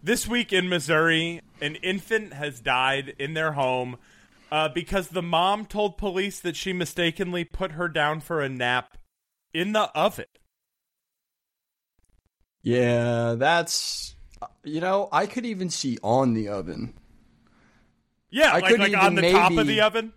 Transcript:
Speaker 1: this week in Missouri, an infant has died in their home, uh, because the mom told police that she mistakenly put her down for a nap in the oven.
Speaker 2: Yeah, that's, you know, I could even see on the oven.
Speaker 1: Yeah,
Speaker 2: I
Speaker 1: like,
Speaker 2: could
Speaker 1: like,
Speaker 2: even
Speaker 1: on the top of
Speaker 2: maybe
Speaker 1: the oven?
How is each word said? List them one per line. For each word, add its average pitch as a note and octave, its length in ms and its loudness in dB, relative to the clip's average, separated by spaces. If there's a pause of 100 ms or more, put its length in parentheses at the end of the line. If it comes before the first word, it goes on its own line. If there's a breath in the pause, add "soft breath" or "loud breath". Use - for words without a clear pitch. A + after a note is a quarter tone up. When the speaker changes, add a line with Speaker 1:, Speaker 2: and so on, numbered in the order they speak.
Speaker 1:
this G#3 260 -2
week A#3 240 -2
in F#3 160 2
Missouri, E3 720 2 (220)
an D3+ 140 -6
infant F#3+ 580 -4
has C#3 260 -8
died C3 580 0
in C#3 160 -6
their D#3 180 -2
home, B2+ 440 -2 (540 soft breath)
uh, D#3 180 0
because E3+ 400 -4
the F3 140 -4
mom F3+ 440 0
told G#3 320 -4
police G3 420 -4
that F3 160 -6
she F#3+ 160 -6
mistakenly F3 720 -2
put F#3 280 -8
her E3+ 140 -4
down D#3 340 0
for D#3+ 200 -4
a C#3 80 -2
nap B2 480 -2 (560)
in F3+ 200 -2
the G#3+ 220 2
oven. F3 300 -2 (2500)
Speaker 2:
Yeah, A#2+ 760 2
that's, - 800 -2 (480)
you D3+ 160 -6
know, F#3+ 320 0
I F3 140 2
could A#3 200 -6
even F#3 240 -6
see B2+ 320 -4
on B2 320 2
the A2 140 -2
oven. G2 460 -8 (1400 soft breath)
Speaker 1:
Yeah, C#4 220 4
Speaker 2:
I E3+ 80 4
Speaker 1:
like, F#3 120 -4
Speaker 2:
could A3 80 6
Speaker 1:
like, G3 100 4
Speaker 2:
even G3+ 100 2
Speaker 1:
on F#3+ 140 6
the F3 180 4
top F3+ 200 6
of E3+ 40 2
Speaker 2:
maybe G3 180 2
Speaker 1:
the G#3+ 80 4
oven? A3+ 340 0